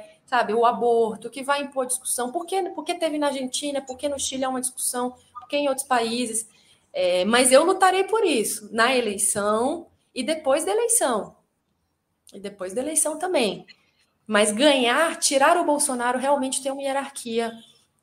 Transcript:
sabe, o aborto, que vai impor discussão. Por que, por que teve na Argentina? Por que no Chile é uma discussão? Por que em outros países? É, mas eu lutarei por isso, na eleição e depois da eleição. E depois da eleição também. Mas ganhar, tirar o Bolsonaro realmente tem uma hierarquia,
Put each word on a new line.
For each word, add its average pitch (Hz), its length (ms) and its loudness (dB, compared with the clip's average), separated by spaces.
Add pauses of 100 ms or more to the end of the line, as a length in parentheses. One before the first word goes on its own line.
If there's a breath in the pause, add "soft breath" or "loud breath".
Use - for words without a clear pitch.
(240 loud breath)
sabe, 220 300 0
o 233 100 4
aborto, 233 640 2
que 277 120 -10
vai 285 200 0
impor 269 240 -4
discussão. - 460 -4
Por 339 140 -6
que, 381 240 -2
por 311 120 -10
que 349 120 -4
teve 320 240 -2
na 294 80 0
Argentina? 277 560 -4
Por 262 140 -12
que 294 120 -4
no 285 100 -6
Chile 269 240 -6
é 262 60 -2
uma 262 120 -4
discussão? 247 540 -6 (200 loud breath)
Por - 120 -18
que 285 100 -2
em 285 120 0
outros 262 180 -4
países? 233 640 -2 (440 soft breath)
É, 180 340 0
mas 254 260 4
eu 269 100 10
lutarei 370 420 4
por 427 200 0
isso, 220 500 -2
na 233 220 2
eleição 220 920 0 (280)
e 254 80 -4
depois 311 420 0
da 370 80 0
eleição. 349 640 0 (1000)
E 202 60 -18
depois 190 340 -10
da 247 80 -4
eleição 302 340 -2
também. 302 480 -2 (600 soft breath)
Mas 214 240 4
ganhar, 277 640 2
tirar 294 400 4
o 339 80 2
Bolsonaro 262 540 0
realmente 262 420 0
tem 269 120 -4
uma 277 100 -10
hierarquia, 240 720 -4 (500 soft breath)